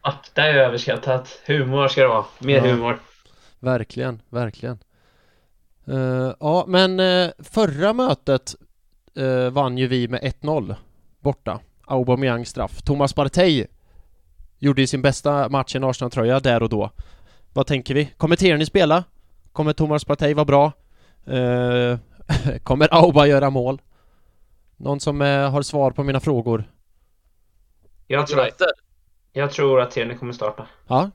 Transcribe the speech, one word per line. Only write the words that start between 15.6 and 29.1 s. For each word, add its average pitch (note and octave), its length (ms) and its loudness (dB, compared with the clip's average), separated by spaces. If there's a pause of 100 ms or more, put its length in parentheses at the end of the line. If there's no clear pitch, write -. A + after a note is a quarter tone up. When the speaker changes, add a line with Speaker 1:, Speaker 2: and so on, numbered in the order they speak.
Speaker 2:
i - 20 -2
en C3+ 60 -4
Arsenal-tröja B2+ 560 0
där A#2+ 240 2
och A2 60 -2
då. G#2 220 -4 (640)
Vad C3+ 140 -2
tänker C3+ 260 -4
vi? D3 120 2 (120)
Kommer D#3+ 180 2
Tierney E3 300 2
spela? E3+ 380 2 (480)
Kommer D3+ 220 -2
Thomas D3+ 320 -2
Partey D3 280 0
vara D3+ 120 2
bra? C#3+ 260 4 (560)
Eh, B2 680 -2 (300)
<laughs> C3+ 360 -4
kommer D3 300 2
Auba D#3+ 320 6
göra C#3 240 6
mål? C3+ 320 -4 (960)
Någon C#3+ 220 -6
som, C#3+ 220 -4
eh, C#3 300 2
har C#3+ 100 0
svar C#3 300 0
på C#3+ 120 -4
mina C3+ 160 -2
frågor? A#2 440 -2 (1400)
Speaker 1:
Jag C#3+ 200 0
tror D3 120 0
att, B2+ 80 2
Speaker 3:
United. F3 200 -2 (680)